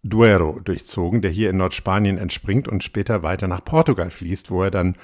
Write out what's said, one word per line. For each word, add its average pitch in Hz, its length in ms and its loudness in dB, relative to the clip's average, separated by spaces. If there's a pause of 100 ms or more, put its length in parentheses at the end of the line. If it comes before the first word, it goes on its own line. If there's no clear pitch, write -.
Duero 95 600 4
durchzogen, 92 580 -2
der 92 100 0
hier 101 180 0
in 95 80 0
Nordspanien 95 600 0
entspringt 98 500 -2
und 101 160 -4
später 98 400 -2
weiter 92 240 -2
nach - 180 -6
Portugal 127 440 2
fließt, 87 420 -8
wo 92 120 0
er 98 80 0
dann 92 320 0